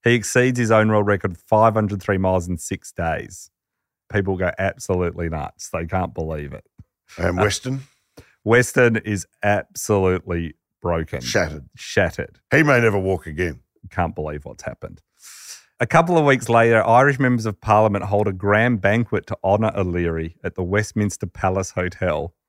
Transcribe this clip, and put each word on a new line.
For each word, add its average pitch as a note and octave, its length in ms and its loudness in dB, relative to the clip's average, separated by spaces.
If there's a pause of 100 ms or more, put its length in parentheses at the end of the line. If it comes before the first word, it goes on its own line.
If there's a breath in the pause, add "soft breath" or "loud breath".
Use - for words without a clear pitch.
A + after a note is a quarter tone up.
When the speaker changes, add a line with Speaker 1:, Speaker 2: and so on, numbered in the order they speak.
Speaker 1:
He A#2+ 120 4
exceeds B2 440 0
his A2+ 120 0
own A2 180 4
world G#2 180 2
record G2+ 260 0
of E2+ 40 -12
five A2 380 2
hundred G#2 280 -2
three G2 140 -2
miles F#2 320 0
in F2+ 80 -4
six - 340 -10
days. D#2+ 600 -8 (600)
People F#2+ 280 -2
go F2+ 200 -2
absolutely F2+ 720 -4
nuts. - 400 -10
They E2 160 -8
can't F#2 300 -4
believe D#2 400 -8
it. - 100 -18 (540)
Speaker 2:
And E2+ 200 -2
Speaker 1:
Uh, G2+ 40 2
Speaker 2:
Weston? B2+ 380 -2 (640 soft breath)
Speaker 1:
Weston A#2+ 540 4
is G#2 300 -4 (160)
absolutely F#2+ 1120 -2 (260)
broken. E2 400 -4
Speaker 2:
Shattered. D2+ 560 -4
Speaker 1:
Shattered. - 640 -4 (100)
Speaker 2:
He D3+ 120 4
may C#3 180 4
never G#2+ 180 2
walk F#2 280 -2
again. D#2+ 340 -6 (300)
Speaker 1:
Can't E2+ 240 -4
believe D2+ 320 -10
what's - 160 -18
happened. - 400 -14 (760 loud breath)
A B2 80 -2
couple E3+ 320 2
of D3+ 80 4
weeks C3+ 220 2
later, A#2 380 4
Irish B2+ 320 6
members B2 280 0
of G#2 140 -6
parliament G#2+ 440 2
hold G2+ 240 0
a G2 40 -4
grand G#2 480 2
banquet G#2 480 0
to - 160 -8
honour G#2 300 2
O'Leary E2+ 680 -2
at F2+ 100 -6
the F#2 80 -6
Westminster G2+ 640 -2
Palace F#2 440 -2
Hotel. F2+ 640 -4 (140)